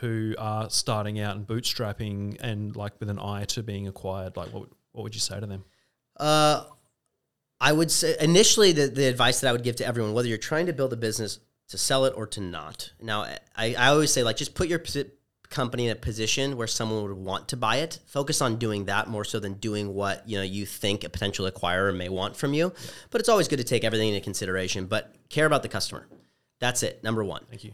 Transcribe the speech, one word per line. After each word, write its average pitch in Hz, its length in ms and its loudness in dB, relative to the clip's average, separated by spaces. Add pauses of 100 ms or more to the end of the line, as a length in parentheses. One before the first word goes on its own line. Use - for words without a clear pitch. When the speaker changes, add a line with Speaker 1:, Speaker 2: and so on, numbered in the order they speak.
Speaker 1:
who 110 380 -2
are 110 320 -2
starting 107 500 -2
out 104 160 -4
and 104 100 -8
bootstrapping 104 960 -4
and, 104 340 -6
like, 104 240 -8
with 104 120 -6
an 101 100 -4
eye 101 260 -6
to - 160 -4
being 101 240 -6
acquired? 95 500 -8
Like, 90 160 -10
what 104 100 -10
would, - 80 -20 (220)
what 113 120 -10
would 110 100 -10
you 107 60 -6
say 98 180 -4
to 104 80 -8
them? 95 180 -10 (540)
Speaker 2:
Uh, 151 460 4 (960)
I 139 120 6
would 156 180 4
say 160 300 2
initially 180 520 8
the, 143 160 4
the 131 180 2
advice 123 340 4
that 135 80 2
I 123 40 6
would 120 100 0
give 120 140 0
to - 100 -2
everyone, 113 280 0
whether 120 140 2
you're 113 100 0
trying 160 280 -2
to 131 60 0
build 127 200 0
a 117 40 -2
business 110 420 -4 (300)
to 95 100 -8
sell 135 260 4
it 135 120 4
or 107 100 -6
to - 140 -8
not. 85 600 -8
Now, 107 220 -2 (340)
I, 113 180 0
I 123 140 4
always 151 240 6
say, 131 120 4
like, 135 120 2
just - 180 -6
put 180 140 0
your 165 120 0
posi-, 143 300 -6 (380)
company 123 380 -2
in 113 60 2
a 104 40 -6
position 123 600 -2
where 113 100 -4
someone 110 380 -2
would 98 120 -6
want 95 320 -6
to 135 80 -6
buy 117 200 2
it. 160 300 -4
Focus 143 360 -2
on 117 140 0
doing 107 300 -2
that 101 220 0
more 107 160 -4
so 113 140 -4
than 98 160 -6
doing 104 400 -4
what, 98 340 -2
you 107 80 -4
know, 98 60 -2
you 95 240 -4
think 101 380 -2
a 82 40 -8
potential 101 400 -2
acquirer 92 480 0
may 90 120 -4
want 95 280 -4
from 143 180 -2
you. 175 220 0
Speaker 1:
Yeah. - 140 -14 (200)
Speaker 2:
But 233 100 0
it's 226 80 2
always 208 200 6
good 143 100 2
to 120 60 -2
take 117 200 2
everything 110 240 2
into 101 120 0
consideration, 95 680 -2
but 107 280 -4 (160)
care 151 160 4
about 147 160 4
the - 60 -8
customer. - 380 -6 (540)
That's 123 220 0
it, - 220 -4
number 110 200 0
one. 82 240 -8
Speaker 1:
Thank 110 160 -18
you. 101 100 -16